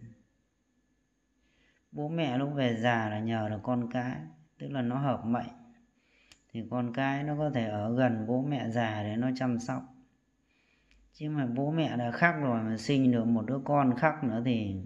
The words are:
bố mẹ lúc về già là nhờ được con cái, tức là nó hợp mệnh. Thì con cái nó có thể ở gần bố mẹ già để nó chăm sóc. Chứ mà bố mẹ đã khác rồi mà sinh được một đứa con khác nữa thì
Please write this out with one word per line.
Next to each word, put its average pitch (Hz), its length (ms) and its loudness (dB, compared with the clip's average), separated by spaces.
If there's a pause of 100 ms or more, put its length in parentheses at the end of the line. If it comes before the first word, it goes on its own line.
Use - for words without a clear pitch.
(1900)
bố 147 160 -4
mẹ 156 300 0
lúc 139 160 0
về 127 220 2
già 113 320 2
là 107 100 -4
nhờ 110 300 0
được 107 140 -4
con 120 300 -2
cái, 123 240 -4 (420)
tức 139 100 -10
là 139 140 -2
nó 120 160 0
hợp 131 260 0
mệnh. 117 280 -2 (1000)
Thì 113 180 -8
con 123 240 -2
cái 135 280 0
nó 147 160 -2
có 151 120 0
thể 117 180 0
ở 107 280 -2
gần 117 300 2
bố 123 160 0
mẹ 135 280 -2
già 110 320 0
để 104 140 -2
nó 123 200 0
chăm 123 220 0
sóc. 131 240 -6 (1300)
Chứ 151 180 -6
mà 147 160 0
bố 131 240 0
mẹ 156 260 0
đã 120 140 0
khác 170 300 4
rồi 120 220 2
mà 110 140 0
sinh 131 360 4
được 117 120 4
một 113 220 2
đứa 135 180 -2
con 139 320 4
khác 151 280 2
nữa 117 200 0
thì 110 420 0